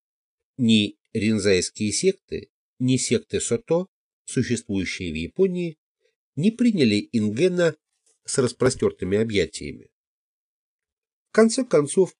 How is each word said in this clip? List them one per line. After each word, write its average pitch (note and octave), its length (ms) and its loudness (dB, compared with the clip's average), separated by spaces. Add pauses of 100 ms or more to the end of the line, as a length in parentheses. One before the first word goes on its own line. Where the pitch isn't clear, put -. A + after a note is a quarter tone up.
(580)
Ни A2+ 400 2 (160)
ринзайские G#2 800 0
секты, - 580 -4 (300)
ни B2+ 180 2
секты - 420 -2
Сото – D#3+ 460 -2 (400)
существующие F#2+ 840 -4
в D2+ 40 -8
Японии, F3 600 -4 (580)
не F3 140 0
приняли D#3+ 600 2
Ингена D3+ 640 0 (500)
с - 140 -4
распростертыми A2 800 0
объятиями. G2 720 -4 (1400)
В - 40 -20
конце A3+ 300 4
концов, E3 560 0